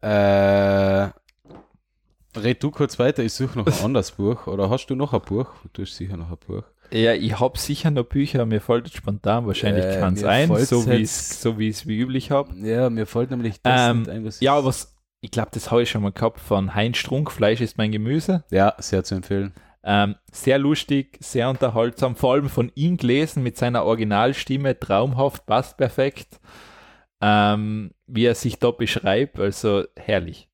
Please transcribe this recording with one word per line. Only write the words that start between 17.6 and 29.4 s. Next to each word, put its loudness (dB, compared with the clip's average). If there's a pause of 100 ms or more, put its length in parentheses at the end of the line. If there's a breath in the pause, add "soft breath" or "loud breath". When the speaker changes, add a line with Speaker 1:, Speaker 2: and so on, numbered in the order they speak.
Speaker 2:
mein 0
Gemüse. 0
Speaker 1:
Ja, 4
sehr -2
zu -4
empfehlen. -4 (300 soft breath)
Speaker 2:
Ähm, 0 (160)
sehr 2
lustig, 0
sehr -2
unterhaltsam, 0
vor 2
allem 2
von -2
ihm 0
gelesen 0
mit -4
seiner 0
Originalstimme, 0
traumhaft, 0
passt -2
perfekt, -2 (840 loud breath)
ähm, 2 (140)
wie 0
er 4
sich -4
da 2
beschreibt, -2
also 0 (140)